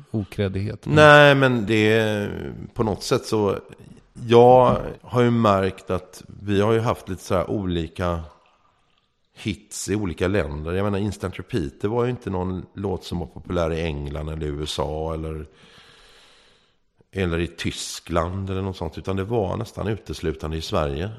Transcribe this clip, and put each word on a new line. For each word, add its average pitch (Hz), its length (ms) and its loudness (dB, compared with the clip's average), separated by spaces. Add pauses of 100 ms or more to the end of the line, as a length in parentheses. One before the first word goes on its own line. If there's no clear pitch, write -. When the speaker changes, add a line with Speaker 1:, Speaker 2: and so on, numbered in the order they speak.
(100)
Speaker 1:
okreddighet. 101 760 -4
Men 143 80 0
Speaker 2:
Nej, 147 400 10
men 127 320 2
det 107 260 4
är, 107 380 0 (440)
på - 80 -4
något 104 200 -2
sätt - 240 -2
så, 104 300 0 (680)
jag 123 560 8 (180)
har 123 220 0
ju 120 80 4
märkt 98 600 2
att - 320 -6 (200)
vi 98 180 0
har 107 120 4
ju 113 80 2
haft 113 280 -2
lite 92 140 -10
så - 120 -4
här 87 160 0
olika 87 720 -4 (1120)
hits - 540 -8
i 95 80 0
olika 92 320 -2
länder. 78 440 -4
Jag 95 120 -2
menar, 101 140 -2
Instant 98 400 -6
Repeater 95 500 -6
var 117 160 0
ju 123 60 -2
inte 120 200 -8
någon 92 440 -4
låt 95 300 -6
som 90 140 -6
var 80 80 -6
populär 85 460 -4
i 80 100 -4
England 76 460 -6
eller 78 180 -8
i - 40 -4
U 73 120 -8
S - 200 -6
A 78 320 -6
eller, 78 320 -8 (1700)
eller 87 260 -2
i 85 80 0
Tyskland 90 1040 -6
eller 95 120 -6
något 95 140 -6
sånt, 85 220 -10
utan 95 180 -6
det 95 80 -4
var 101 320 -2
nästan 98 320 -8
uteslutande 80 680 -8
i 80 40 -6
Sverige. 78 580 -4